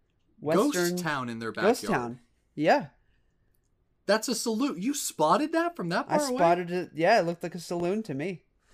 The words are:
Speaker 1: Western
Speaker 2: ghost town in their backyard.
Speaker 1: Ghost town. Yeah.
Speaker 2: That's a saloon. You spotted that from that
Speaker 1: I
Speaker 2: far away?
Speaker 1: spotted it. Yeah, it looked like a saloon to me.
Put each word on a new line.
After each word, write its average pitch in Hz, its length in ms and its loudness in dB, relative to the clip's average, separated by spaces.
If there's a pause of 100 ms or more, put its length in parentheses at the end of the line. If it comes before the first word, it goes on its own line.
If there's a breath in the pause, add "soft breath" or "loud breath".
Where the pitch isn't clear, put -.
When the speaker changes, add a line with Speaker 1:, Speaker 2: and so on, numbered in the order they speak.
(400)
Speaker 1:
Western 180 300 2
Speaker 2:
ghost 180 280 0
town 147 300 -4
in 117 100 -8
their 113 140 -6
backyard. 208 240 2
Speaker 1:
Ghost - 100 -8
town. 123 340 -2 (340)
Yeah. 175 320 2 (1200)
Speaker 2:
That's 220 220 2
a 240 60 0
saloon. 226 480 -2
You 269 120 -2
spotted 208 580 0
that 339 240 -2
from 175 140 -6
that 233 180 -2
Speaker 1:
I - 100 2
Speaker 2:
far 294 100 0
away? 247 80 -2
Speaker 1:
spotted 175 340 2
it. 180 240 -4
Yeah, 185 260 4
it 170 60 0
looked 170 160 -4
like 170 120 -8
a 180 60 -10
saloon 175 440 -2
to 151 100 -8
me. 160 280 -6 (320)